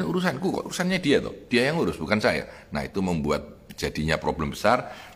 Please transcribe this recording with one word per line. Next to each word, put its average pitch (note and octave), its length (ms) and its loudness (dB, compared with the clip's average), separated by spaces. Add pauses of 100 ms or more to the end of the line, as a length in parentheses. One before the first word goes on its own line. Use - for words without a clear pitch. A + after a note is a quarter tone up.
urusanku F3+ 400 -2
kok, - 240 -2
urusannya F3+ 320 0
dia B2+ 160 6
toh. - 160 -6 (160)
Dia A#2+ 160 4
yang D3+ 160 2
urus, - 160 -2
bukan F2 240 0
saya. F2+ 240 2 (240)
Nah, C#2 160 -4
itu F#2+ 160 -4
membuat D2 720 -2
jadinya D2+ 400 0
problem D2 400 0
besar. B2 320 2 (280)